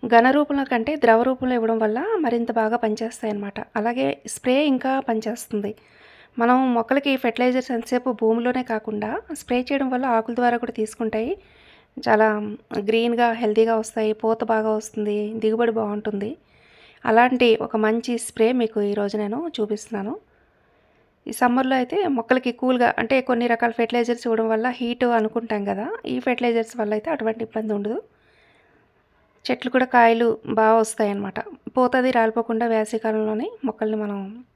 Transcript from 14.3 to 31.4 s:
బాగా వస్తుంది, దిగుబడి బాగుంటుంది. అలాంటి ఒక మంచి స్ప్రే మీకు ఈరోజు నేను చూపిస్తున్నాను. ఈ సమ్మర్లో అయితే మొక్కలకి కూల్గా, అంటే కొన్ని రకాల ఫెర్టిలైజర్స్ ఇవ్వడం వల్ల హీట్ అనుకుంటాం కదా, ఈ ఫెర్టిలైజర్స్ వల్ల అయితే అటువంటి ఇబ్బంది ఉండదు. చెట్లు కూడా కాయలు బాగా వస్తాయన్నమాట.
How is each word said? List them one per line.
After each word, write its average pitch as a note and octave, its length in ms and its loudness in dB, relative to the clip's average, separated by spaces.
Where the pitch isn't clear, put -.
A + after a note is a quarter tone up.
బాగా A3 260 0
వస్తుంది, G#3 640 -4
దిగుబడి A3+ 380 0
బాగుంటుంది. G#3 640 -4
అలాంటి A#3+ 560 4
ఒక A3+ 160 -4
మంచి A3+ 400 0
స్ప్రే A3+ 340 0
మీకు A3+ 300 0
ఈరోజు G3+ 360 -2
నేను A#3 420 -4
చూపిస్తున్నాను. G#3+ 600 -6
ఈ - 40 -10
సమ్మర్లో C4 440 0
అయితే D#4 320 0
మొక్కలకి B3+ 440 0
కూల్గా, B3 480 2
అంటే B3 220 2
కొన్ని A#3+ 260 0
రకాల A#3 240 0
ఫెర్టిలైజర్స్ A#3+ 560 -2
ఇవ్వడం A3+ 220 0
వల్ల A3 200 0
హీట్ A#3+ 340 -4
అనుకుంటాం A3+ 640 0
కదా, G3+ 260 -4
ఈ B3+ 140 -4
ఫెర్టిలైజర్స్ A#3+ 580 -2
వల్ల G#3+ 160 -2
అయితే G#3+ 180 -4
అటువంటి A3+ 320 -4
ఇబ్బంది A3 300 -6
ఉండదు. G#3 300 -4
చెట్లు B3 200 -4
కూడా B3+ 140 4
కాయలు A#3 600 4
బాగా A3 320 4
వస్తాయన్నమాట. G3+ 600 -2